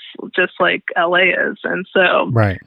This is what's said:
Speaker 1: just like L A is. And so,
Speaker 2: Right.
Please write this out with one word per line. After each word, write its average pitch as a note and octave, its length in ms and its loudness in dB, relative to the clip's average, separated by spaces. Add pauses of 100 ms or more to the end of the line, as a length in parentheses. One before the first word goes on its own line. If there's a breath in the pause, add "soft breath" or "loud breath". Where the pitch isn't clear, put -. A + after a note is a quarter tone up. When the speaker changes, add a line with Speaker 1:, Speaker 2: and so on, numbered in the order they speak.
(360)
Speaker 1:
just F#3 240 -2
like F3+ 240 0 (120)
L F3 200 0
A F#3 80 2
is. - 400 0
And F3 280 -4
so, F3+ 400 2
Speaker 2:
Right. G#2 360 0